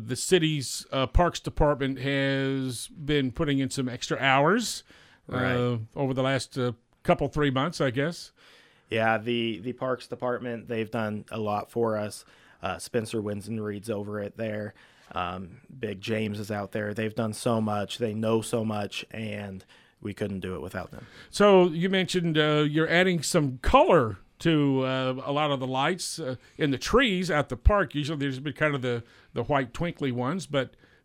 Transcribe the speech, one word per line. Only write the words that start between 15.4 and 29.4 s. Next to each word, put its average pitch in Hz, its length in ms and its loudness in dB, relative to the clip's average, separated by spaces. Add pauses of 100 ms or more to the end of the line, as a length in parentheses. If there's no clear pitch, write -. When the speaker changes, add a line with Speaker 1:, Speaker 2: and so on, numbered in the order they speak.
Speaker 2:
Big 104 220 -8
James 107 400 -4
is 104 100 -8
out 101 220 -6
there. 104 200 -4
They've 107 220 -4
done 110 180 -2
so 113 280 0
much. 104 380 -2
They 113 160 -2
know 110 260 2
so 110 240 -2
much, 104 460 -6
and 104 540 -10 (360)
we 104 140 -8
couldn't 101 260 -6
do 92 140 -6
it 78 80 -8
without 90 280 -10
them. - 160 -18 (240)
Speaker 1:
So 190 380 8
you 170 200 0
mentioned, 180 480 0
uh, 151 320 4
you're 156 200 0
adding 175 340 4
some 139 400 0
color 175 560 6 (220)
to, 143 440 4
uh, 131 300 0 (100)
a 143 80 -4
lot 147 180 2
of 135 100 0
the 131 60 -6
lights, 139 520 -2
uh, 131 180 -6 (220)
in 151 120 2
the 127 80 0
trees 190 520 4
at 151 180 0
the 123 80 -6
park. 202 380 4
Usually 147 240 -4
there's 135 220 -4
been 147 120 -6
kind 151 220 0
of 131 80 -4
the, 120 200 -2 (300)
the 120 120 -4